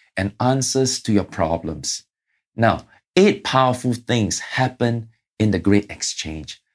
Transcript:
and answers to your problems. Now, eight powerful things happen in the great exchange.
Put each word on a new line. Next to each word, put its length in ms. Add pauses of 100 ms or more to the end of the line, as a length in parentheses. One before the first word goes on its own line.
(140)
and 240
answers 640
to 100
your 120
problems. 800 (520)
Now, 300 (320)
eight 280
powerful 500
things 460 (200)
happen 480 (300)
in 120
the 80
great 320
exchange. 720 (140)